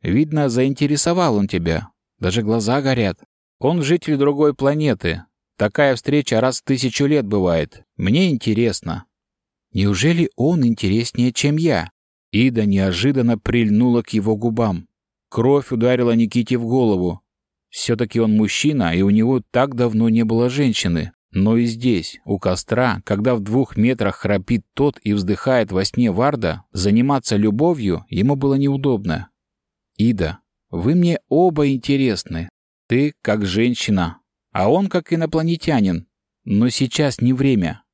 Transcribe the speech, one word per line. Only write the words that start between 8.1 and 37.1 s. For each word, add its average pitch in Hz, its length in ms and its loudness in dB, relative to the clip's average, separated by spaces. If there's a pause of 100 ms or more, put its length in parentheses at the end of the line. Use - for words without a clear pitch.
интересно». 107 760 -2 (680)
«Неужели 101 600 0
он 147 320 2
интереснее, 117 680 0
чем 147 240 0
я?» 139 360 -2 (400)
Ида 113 340 2
неожиданно 104 720 2
прильнула 120 640 2
к - 80 -16
его 110 260 0
губам. 110 520 -2 (400)
Кровь 135 420 0
ударила 120 460 2
Никите 117 420 0
в 117 80 -4
голову. 104 560 0 (480)
Все-таки 117 500 -2
он 110 160 4
мужчина, 107 580 0
и 90 80 2
у 101 80 2
него 113 400 2
так 131 240 0
давно 117 340 0
не 113 160 2
было 117 260 0
женщины. 113 640 -2 (200)
Но 104 240 2
и 120 80 2
здесь, 117 600 -2
у 98 160 -4
костра, 107 640 -2
когда 110 320 0
в 110 40 -4
двух 113 360 -2
метрах 113 400 0
храпит 98 480 -2 (100)
тот 143 300 -2
и 104 80 0
вздыхает 104 580 0
во 95 140 0
сне 120 260 0
Варда, 107 600 -2
заниматься 113 640 0
любовью 107 720 0
ему 131 260 0
было 139 200 0
неудобно. 135 760 -2 (680)
«Ида, 98 440 -2 (300)
вы 107 260 0
мне 175 320 2
оба 151 400 2
интересны. 123 800 -2 (400)
Ты 143 340 0
как 104 240 -2
женщина, 98 720 0 (320)
а 95 180 0
он 185 200 2
как 175 240 -4
инопланетянин. 160 960 0 (360)
Но 107 260 2
сейчас - 500 -2